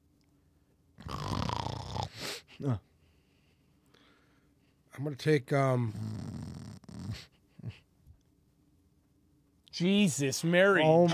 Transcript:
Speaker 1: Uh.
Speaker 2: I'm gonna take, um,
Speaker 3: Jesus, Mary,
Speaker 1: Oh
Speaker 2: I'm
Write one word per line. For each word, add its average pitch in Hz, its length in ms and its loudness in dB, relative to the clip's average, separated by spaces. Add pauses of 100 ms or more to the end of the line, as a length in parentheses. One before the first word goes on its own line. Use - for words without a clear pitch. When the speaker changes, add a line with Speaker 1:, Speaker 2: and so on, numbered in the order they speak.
(1080)
Speaker 1:
Uh. - 1700 -6 (2250)
Speaker 2:
I'm 127 80 -8
gonna 151 100 -8
take, 147 380 0
um, 127 400 2 (3750)
Speaker 3:
Jesus, 170 720 2
Mary, 180 400 6
Speaker 1:
Oh 160 240 8
Speaker 2:
I'm - 60 4